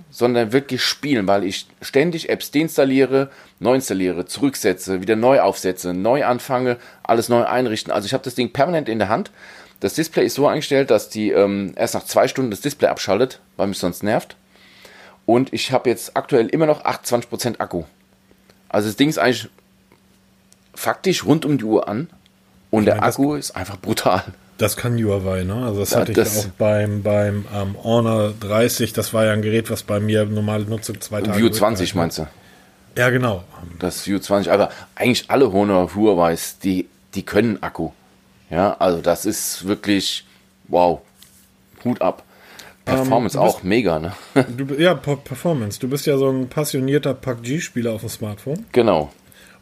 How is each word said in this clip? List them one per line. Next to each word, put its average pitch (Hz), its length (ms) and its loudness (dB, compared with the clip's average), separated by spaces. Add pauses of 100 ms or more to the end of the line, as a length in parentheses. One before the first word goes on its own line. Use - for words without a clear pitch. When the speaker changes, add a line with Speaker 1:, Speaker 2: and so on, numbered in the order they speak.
(120)
Speaker 1:
sondern 120 400 0
wirklich 131 320 0
Spielen, 123 420 -2
weil 98 200 2
ich - 220 -6 (140)
ständig 160 480 0
Apps - 220 -4
deinstalliere, 135 800 2 (280)
neu 120 160 2
installiere, 92 500 -2
zurücksetze, 95 760 -2
wieder 107 140 0
neu 120 260 4
aufsetze, 92 520 0
neu 110 320 0
anfange, 123 520 -2 (240)
alles 117 280 0
neu 120 140 4
einrichten. 110 500 -2
Also 101 120 0
ich 113 80 -6
hab 131 100 -2
das 127 120 -8
Ding 120 160 -2
permanent 156 380 0
in 110 100 -2
der 98 100 0
Hand. 170 220 -2 (480)
Das - 160 -4
Display 160 300 0
ist 117 100 -2
so 139 120 2
eingestellt, 135 420 0
dass 107 200 2
die, 107 220 -2
ähm, 98 440 2
erst - 180 -2
nach 98 120 -4
zwei 117 240 2
Stunden 131 220 -4
das 95 100 -8
Display 143 260 0
abschaltet, - 540 0 (160)
weil 98 100 0
mich 98 120 -4
sonst 87 220 -4
nervt. 113 360 -4 (880)
Und 123 260 2
ich 113 220 -6
hab 123 120 2
jetzt - 300 -2
aktuell 113 320 2
immer 156 180 -2
noch 151 200 0
achtundzwanzig - 440 -4
Prozent 113 300 -4
Akku. 90 240 -4 (840)
Also 104 180 0
das 107 80 -6
Ding 143 140 4
ist 151 100 -2
eigentlich 117 300 0 (1200)
faktisch - 520 -2
rund 151 200 2
um 143 120 2
die 110 80 -4
Uhr 107 240 2
an. 123 200 -6 (640)
Und 107 120 4
Speaker 2:
Ich - 20 2
Speaker 1:
der - 100 4
Speaker 2:
meine, 107 120 2
das 117 80 0
Speaker 1:
Akku 143 200 2
ist 143 220 -8
einfach 95 200 -8
brutal. 98 460 0 (340)
Speaker 2:
Das 107 200 0
kann 120 200 -2
Huawei, 95 460 0
ne? 110 220 -4
Also 101 160 -2
das 95 100 -4
Speaker 1:
Ja, 120 80 2
Speaker 2:
hatte 113 140 0
ich - 20 0
Speaker 1:
das 107 200 2
Speaker 2:
ja 101 140 -4
auch 90 80 -14
beim, 104 460 0
beim, 104 500 0
ähm, 101 300 -4
Honor 113 560 2
dreißig, 110 540 0
das 110 200 -4
war 110 120 2
ja 107 80 2
ein 107 80 -2
Gerät, 107 280 0
was 107 140 -6
bei 104 160 -2
mir 107 260 2
normale 107 380 -2
Nutzung 107 380 -8
zwei 104 200 -6
Tage 101 160 -2
Speaker 1:
View 110 120 6
zwanzig 101 440 0
Speaker 2:
durchgehalten 82 300 -2
hat. 76 60 -12
Speaker 1:
meinst - 640 -20
du? 123 60 -2
Speaker 2:
Ja, 123 80 2
genau. 120 340 0 (360)
Speaker 1:
Das 90 280 -4
View 95 120 0
zwanzig, 98 320 0
aber 101 180 4 (260)
eigentlich 117 340 0
alle 117 220 4
Honor 92 420 2
Huawei's, 87 640 2
die, 92 280 -2 (280)
die 95 80 -6
können 107 380 0
Akku. 82 300 -6 (580)
Ja, 90 280 2
also 85 240 2
das 85 240 0
ist - 420 -6
wirklich, 101 580 -2 (420)
wow, 85 340 2 (840)
Hut 123 200 -2
ab. - 200 -2 (600)
Speaker 2:
Ähm, 131 120 0
Speaker 1:
Performance 127 400 0
Speaker 2:
du 98 60 2
bist 107 120 4
Speaker 1:
auch - 80 -16
mega, 92 340 2
ne? 85 160 -6 (220)
<laughs> 131 100 4 (100)
Speaker 2:
du 135 100 -4
bi-, 139 180 -2
ja, 175 100 6
Per-, 143 220 -4
Performance. 131 640 -4
Du 131 80 -6
bist 139 180 -4
ja 139 120 2
so 135 120 2
ein 131 200 -2
passionierter 143 680 -2
pub 123 260 -8
G 131 180 -4
Spieler 117 340 -4
auf 110 80 -8
dem 113 80 -8
Smartphone. 131 640 -8
Speaker 1:
Genau. 92 400 4 (500)